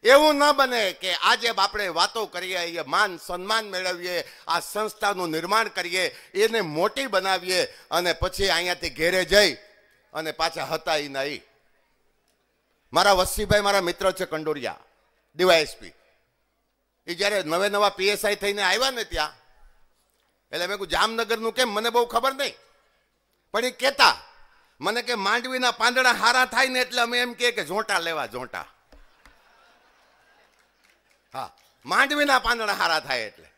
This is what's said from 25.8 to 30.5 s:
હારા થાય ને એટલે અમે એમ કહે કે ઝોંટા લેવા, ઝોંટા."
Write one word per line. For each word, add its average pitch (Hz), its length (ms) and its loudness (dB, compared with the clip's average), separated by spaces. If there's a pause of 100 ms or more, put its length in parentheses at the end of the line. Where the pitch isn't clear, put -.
હારા 240 340 4
થાય 254 220 0
ને 254 120 -2
એટલે 247 220 -2
અમે 240 180 -2
એમ 247 140 -4
કહે 240 180 -2
કે 214 140 -6
ઝોંટા 196 340 -2
લેવા, 165 260 -4
ઝોંટા." 113 420 -10 (2750)